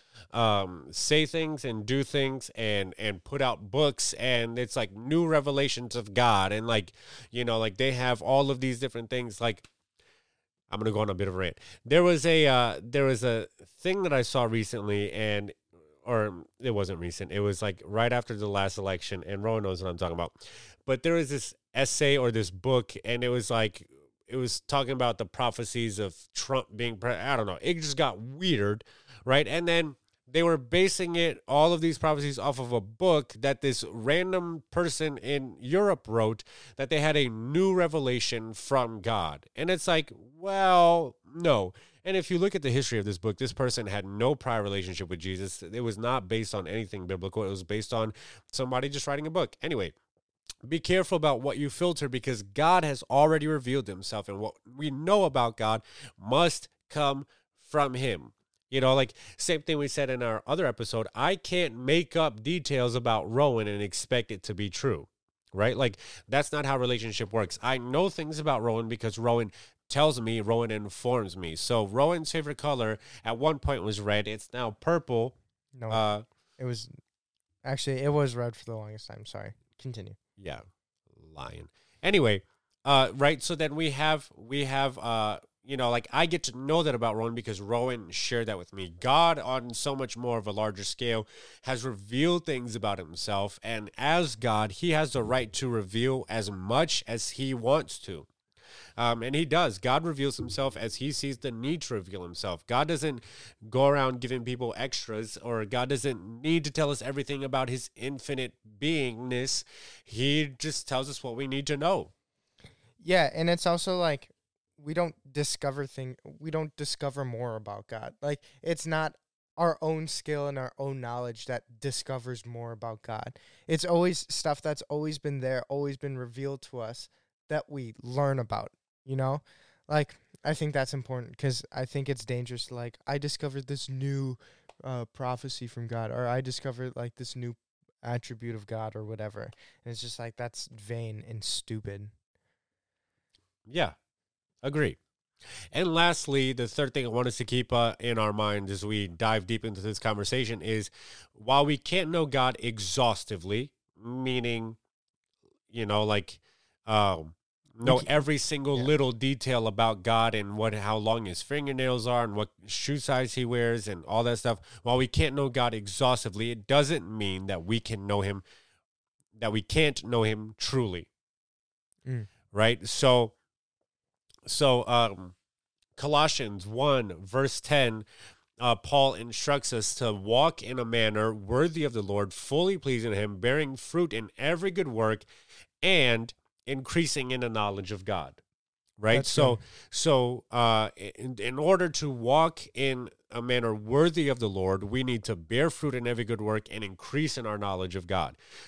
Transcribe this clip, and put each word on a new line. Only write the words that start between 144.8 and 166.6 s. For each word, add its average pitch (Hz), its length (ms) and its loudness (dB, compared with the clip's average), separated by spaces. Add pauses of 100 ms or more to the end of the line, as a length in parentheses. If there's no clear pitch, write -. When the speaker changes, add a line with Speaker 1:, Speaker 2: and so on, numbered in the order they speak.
Speaker 1:
And 170 200 0
lastly, 147 600 4
the 123 160 -2
third 139 260 -2
thing 135 100 -2
I 120 40 -4
want 123 200 0
us - 80 -4
to 123 80 -4
keep, 123 280 -2
uh, 117 280 4
in 117 180 0
our 107 140 4
mind 104 380 0
as 98 140 -6
we 104 240 -2
dive 92 380 0
deep 113 180 -2
into 101 160 -8
this 104 180 -6
conversation 110 640 -2
is, 107 280 -2 (420)
while 135 340 4
we 147 100 2
can't 170 340 -2
know 165 140 2
God 127 360 2
exhaustively, 107 1120 -2 (240)
meaning, 120 800 -4 (920)
you 113 160 -4
know, 104 200 2
like, 104 340 0 (480)
um, 95 480 2 (400)
Speaker 2:
We 117 120 -10
Speaker 1:
know 127 140 8
Speaker 2:
can - 80 -6
Speaker 1:
every 147 280 2
single 139 420 -2
Speaker 2:
Yeah. 123 60 0
Speaker 1:
little 139 280 4
detail 123 540 0
about 107 360 2
God 113 320 4
and 104 220 -4
what, 107 180 0
how 107 220 0
long 110 280 0
his 92 160 -6
fingernails 131 640 -2
are 123 160 2
and 107 120 -2
what 104 160 -2 (160)
shoe 143 320 -4
size 127 360 -2
he 127 100 -2
wears 117 440 0
and 87 160 -8
all 110 200 2
that 120 140 2
stuff. 117 220 0 (220)
While 123 160 4
we 131 100 2
can't 147 260 2
know 139 140 0
God 120 240 2
exhaustively, 110 800 0
it 110 160 -10